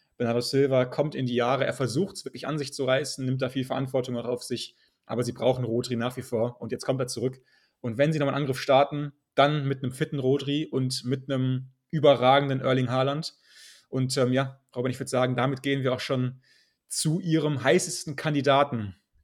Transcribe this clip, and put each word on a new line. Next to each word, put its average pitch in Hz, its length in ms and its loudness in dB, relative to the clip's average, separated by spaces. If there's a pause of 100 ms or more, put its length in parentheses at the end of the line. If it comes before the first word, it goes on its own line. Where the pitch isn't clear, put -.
(180)
Bernardo 120 240 0
Silva 135 440 2
kommt 147 300 -2
in 131 100 -2
die 120 100 -2
Jahre, 127 300 2
er 117 80 0
versucht's 135 520 -4
wirklich - 220 -10
an 151 100 -4
sich 139 160 -8
zu 135 120 -4
reißen, 135 380 0
nimmt 127 180 -2
da 127 80 0
viel 131 160 -4
Verantwortung 131 520 -4
auch 117 80 -6
auf 120 180 -4
sich, - 320 -8 (300)
aber 117 180 -4
sie 120 80 -4
brauchen 127 320 2
Rodri 117 320 -2
nach 120 220 -4
wie 123 40 -8
vor 120 380 -2
und 113 120 -10
jetzt 117 140 -8
kommt 135 140 0
er 127 80 -2
zurück. 127 320 -6 (420)
Und 113 160 -6
wenn 147 140 4
sie 156 80 -2
noch 139 80 0
einen 135 80 0
Angriff 135 240 -2
starten, 143 540 2 (220)
dann 143 320 4
mit 135 160 -4
einem 127 80 -2
fitten 147 280 -4
Rodri 139 460 0
und 131 400 -2
mit 131 240 -4
einem 131 400 0 (220)
überragenden 135 680 6
Erling 131 300 2
Haaland. 135 460 -2 (520)
Und, 131 300 -2
ähm, 127 160 2
ja, 131 280 -2 (140)
Robin, 123 160 -2
ich 123 80 -8
würd - 100 -8
sagen, 127 260 0
damit 131 280 0
gehen 139 200 -2
wir 127 100 0
auch 123 60 -4
schon 127 420 -4 (460)
zu 165 320 -2
ihrem 151 440 0
heißesten 156 520 2
Kandidaten 139 800 2 (280)